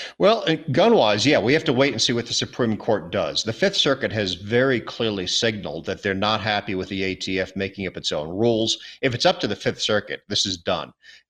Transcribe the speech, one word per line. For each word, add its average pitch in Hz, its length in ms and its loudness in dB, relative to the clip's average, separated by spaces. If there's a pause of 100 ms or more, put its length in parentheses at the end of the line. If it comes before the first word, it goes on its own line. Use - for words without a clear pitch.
(180)
Well, 214 300 4
uh, 160 80 2 (160)
gun-wise, 135 520 6
yeah, 139 140 6
we 107 140 4
have 160 120 2
to - 80 2
wait 135 200 4
and 113 100 -2
see 127 100 0
what 117 140 -2
the - 80 -6
Supreme 113 420 -2
Court 85 360 -2
does. 82 320 -2
The 110 80 -4
Fifth 190 240 0
Circuit 113 340 2
has 98 240 -2
very 117 460 2
clearly 104 480 -4
signaled 90 580 -2
that 98 160 -6
they're 98 120 0
not 104 260 0
happy 104 340 -2
with 92 140 -4
the 95 160 -4
A 95 100 -2
T 92 240 -4
F 92 160 -4
making 98 320 -6
up 87 100 -6
its - 140 -6
own 78 180 -4
rules. 110 480 2 (260)
If 127 120 0
it's 117 100 -4
up 180 140 2
to 143 80 -4
the 104 80 -2
Fifth - 260 -4
Circuit, 101 460 -2
this 101 200 -2
is 92 120 -6
done. 80 340 -4 (380)